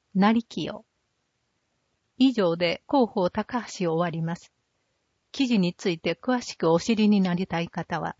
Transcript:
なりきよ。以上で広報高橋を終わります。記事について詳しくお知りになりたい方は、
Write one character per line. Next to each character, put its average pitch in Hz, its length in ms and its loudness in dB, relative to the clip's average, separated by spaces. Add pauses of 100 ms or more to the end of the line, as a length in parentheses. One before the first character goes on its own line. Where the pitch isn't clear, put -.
(140)
な 196 180 4
り 226 120 0
き 165 200 -8
よ。 214 200 -10 (1300)
以 262 160 4
上 180 240 0
で 170 320 -2
広 254 240 2
報 180 180 0
高 220 320 -6
橋 165 300 -4
を - 20 0
終 165 60 0
わ 175 100 -2
り 160 120 -6
ま 165 120 -4
す。 - 180 -14 (760)
記 269 160 -2
事 233 140 2
に 175 120 2
つ - 160 -6
い 165 120 -2
て - 200 -4
詳 254 200 -2
し - 160 -12
く 165 160 2
お 170 80 4
知 226 160 0
り 214 120 4
に 208 120 4
な 180 140 0
り 185 120 -4
た 170 140 -4
い 170 80 -6
方 165 320 -6
は、 165 200 -6